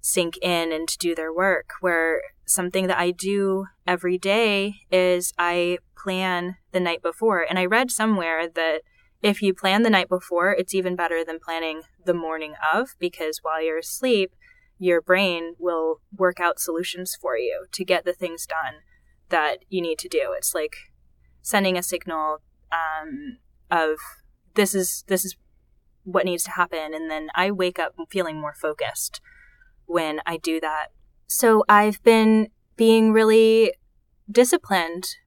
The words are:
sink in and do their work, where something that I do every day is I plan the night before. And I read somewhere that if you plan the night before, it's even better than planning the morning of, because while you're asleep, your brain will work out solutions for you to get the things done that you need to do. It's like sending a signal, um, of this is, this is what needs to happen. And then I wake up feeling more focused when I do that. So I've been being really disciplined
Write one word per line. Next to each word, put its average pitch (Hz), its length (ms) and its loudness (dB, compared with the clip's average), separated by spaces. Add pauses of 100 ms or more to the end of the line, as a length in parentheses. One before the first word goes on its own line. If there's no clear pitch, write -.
sink 170 420 -2
in 170 300 0
and 160 160 -4 (100)
do 170 160 -2
their 160 180 -6
work, 180 380 0 (100)
where 165 400 0 (240)
something 185 420 -2
that 185 120 0
I 175 140 2
do 196 540 -2 (200)
every 180 320 0
day 202 580 0 (140)
is 180 480 2
I 175 400 0 (180)
plan 185 600 -4 (160)
the 185 80 0
night 170 220 -2
before. 175 460 0
And 185 100 0
I 180 60 2
read 233 260 2
somewhere 170 580 0
that 160 340 -2 (400)
if 208 200 0
you 190 120 2
plan 196 280 2
the 226 80 4
night 185 180 2
before, 180 440 0
it's 185 220 -2
even 180 220 -2
better 165 280 -2
than 165 160 -10
planning 160 420 -8 (220)
the 180 100 2
morning 160 400 -6 (200)
of, 240 240 -2
because 160 440 -6
while 160 200 -2
you're 160 160 -2
asleep, 202 560 -2 (440)
your 175 220 2
brain 175 600 0
will 160 400 -2 (160)
work 180 240 0
out 175 180 0
solutions 180 560 -6
for 131 220 -4
you 113 340 -4
to 190 140 -8
get 175 200 0
the 180 80 -2
things 165 340 -8
done 143 340 -8 (480)
that 151 300 0 (100)
you 190 120 -4
need 165 160 -4
to - 120 -12
do. 139 280 -2
It's - 200 -4
like 156 180 -4 (680)
sending 190 380 0
a 175 60 -4
signal, 156 540 -4 (340)
um, 165 680 -8 (320)
of 160 280 0 (560)
this 202 200 2
is, 185 320 -4
this 185 180 0
is 185 120 -10 (680)
what 185 220 0
needs 175 200 -2
to 185 60 -10
happen. 160 440 -4
And 160 140 -8
then 156 240 -8
I 190 200 0
wake 180 260 -2
up 165 160 -4 (160)
feeling 160 300 -6
more 147 140 -8
focused - 680 -6 (680)
when 160 400 -2
I 170 100 -6
do 160 220 -4
that. 156 300 -6 (400)
So 220 400 4
I've 208 340 6
been 220 460 6 (260)
being 226 380 6
really 220 640 6 (540)
disciplined 190 800 2 (200)